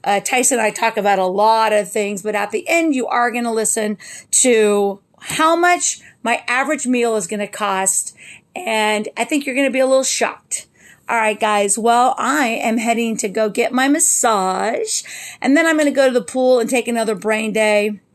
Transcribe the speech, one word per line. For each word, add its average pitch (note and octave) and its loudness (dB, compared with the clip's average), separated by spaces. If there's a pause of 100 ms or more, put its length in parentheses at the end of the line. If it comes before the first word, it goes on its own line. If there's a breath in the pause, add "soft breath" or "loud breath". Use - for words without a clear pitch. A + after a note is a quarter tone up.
Uh, D4+ 0
Tyson B3+ 0
and A3 0
I G#3 2
talk A3+ -2
about G3 2
a F#3 2
lot G#3+ 2
of G3+ 0
things, G3+ -4
but G#3+ -6
at G#3 -4
the - -6
end, E4 2
you B3 -2
are A#3+ 0
gonna A#3 -2
listen G#3+ -2 (340 loud breath)
to G#3 2 (200)
how - 0
much F4 0 (240 loud breath)
my A#3 -2
average C4 -2
meal A#3 0
is G#3+ -4
gonna G#3 -6
cost. F#3+ -2 (400 loud breath)
And G#3+ -2
I A#3 -2
think D4 -2
you're B3+ -6
gonna C4+ 0
be C4 -4
a C4 2
little C4 2
shocked. - -6 (420 soft breath)
All A#3 -2
right, G#3+ 0
guys. G#3 0
Well, A#3 4
I C4+ 0
am A3+ -2
heading A3+ 0
to A3 -4
go G#3+ -2
get A#3+ -2
my C4 0
massage, A3 0 (400 loud breath)
and C#4 4
then E4 4
I'm D#4+ 2
gonna D4 2
go C4+ 2
to B3+ 2
the B3 0
pool B3+ 2
and A#3+ -2
take A#3+ 0
another A3+ -2
brain G#3+ -2
day. G#3+ 2 (140)